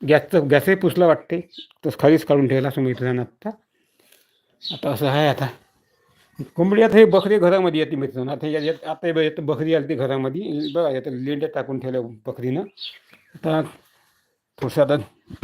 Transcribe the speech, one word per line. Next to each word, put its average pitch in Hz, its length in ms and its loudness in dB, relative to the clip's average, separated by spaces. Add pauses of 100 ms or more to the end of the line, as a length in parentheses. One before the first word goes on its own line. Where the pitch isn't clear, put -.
गॅसचं, 151 380 2
गॅसही 143 280 4
पुसला 180 320 2
वाटते, - 420 0 (360)
तर - 40 -2 (100)
खालीच 156 260 4
काढून 143 220 2
ठेवला 135 220 0
सुमित्रानं 127 520 -2
आत्ता. - 280 -12 (1200)
आता - 180 -6
असं 139 180 -2
आहे. 147 200 2
आता 135 200 -2 (1080)
कोंबडी, 196 260 2
आता 220 160 6
हे 220 80 10
बकरी 196 320 4
घरामध्ये 175 420 2
येते 156 160 -2
मित्रांनो. 131 360 -6
आता 151 140 -8
हे, 151 80 -4
याच्यात, 156 340 -4
आता 156 200 -6
हे 170 60 -2
बघा, 156 280 0
बकरी 156 340 -2
आली 139 120 0
ती 151 80 -4
घरामध्ये, 139 800 -4
बघा, 165 160 0
आता 131 200 -6
लेंड्या 139 460 -6
टाकून 135 240 -6
ठेवल्या 127 220 -6
बकरीनं. 120 600 -8 (760)
आता 156 260 -2 (960)
थोडंसं 135 240 0
आता 143 160 2 (460)